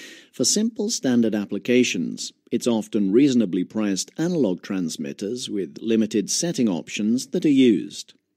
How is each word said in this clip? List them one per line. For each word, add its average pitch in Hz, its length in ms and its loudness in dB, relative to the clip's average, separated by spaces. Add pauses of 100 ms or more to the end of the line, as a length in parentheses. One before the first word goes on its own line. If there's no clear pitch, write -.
(320)
For - 120 -2
simple 220 460 0
standard 117 460 2
applications, 101 960 0 (180)
it's - 160 -2
often 104 460 0
reasonably 113 500 4
priced 101 560 -4
analog 156 440 0
transmitters 92 840 -6
with 95 320 -8
limited 110 480 0
setting 160 400 -2
options 107 600 -2
that 170 160 -4
are 160 40 4
used. 127 640 2 (220)